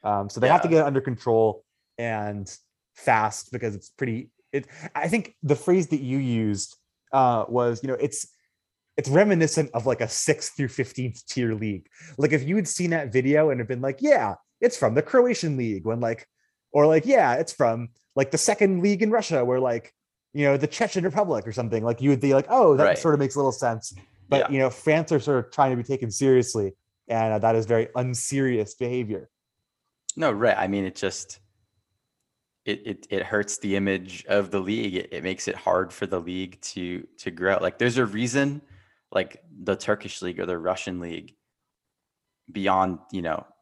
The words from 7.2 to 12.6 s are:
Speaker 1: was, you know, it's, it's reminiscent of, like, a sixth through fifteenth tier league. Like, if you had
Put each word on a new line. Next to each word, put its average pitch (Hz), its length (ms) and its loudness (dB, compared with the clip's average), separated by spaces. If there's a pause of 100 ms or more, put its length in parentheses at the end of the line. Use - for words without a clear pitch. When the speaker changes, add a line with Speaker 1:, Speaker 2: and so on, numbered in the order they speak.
Speaker 1:
was, 120 360 0
you 135 40 -6
know, 127 120 -4
it's, - 280 -4 (680)
it's 131 120 -4
reminiscent 160 640 4
of, 120 120 -4
like, 127 160 0
a - 60 0
sixth - 480 -2
through 139 120 -2
fifteenth 123 580 -6
tier 117 280 -2
league. 104 340 -6 (300)
Like, 143 160 2
if 135 100 0
you 165 140 -2
had 190 100 -2